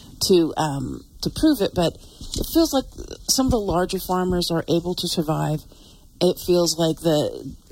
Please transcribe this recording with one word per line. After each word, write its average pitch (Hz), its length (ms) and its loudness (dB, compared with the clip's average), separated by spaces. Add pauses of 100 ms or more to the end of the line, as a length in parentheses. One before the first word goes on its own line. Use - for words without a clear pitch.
(280)
to, 170 280 4
um, 139 480 -4 (180)
to - 80 -2
prove 302 300 2
it, - 140 0
but 170 200 0 (440)
it - 140 -4
feels 320 200 4
like 262 120 0 (440)
some 262 180 2
of 254 40 2
the 247 80 2
larger 180 400 0
farmers 180 540 0
are 165 160 0
able 170 260 0
to 175 140 -4
survive. 151 560 -2 (560)
It 180 180 2
feels 170 400 2
like 160 220 0
the, 151 560 -2 (160)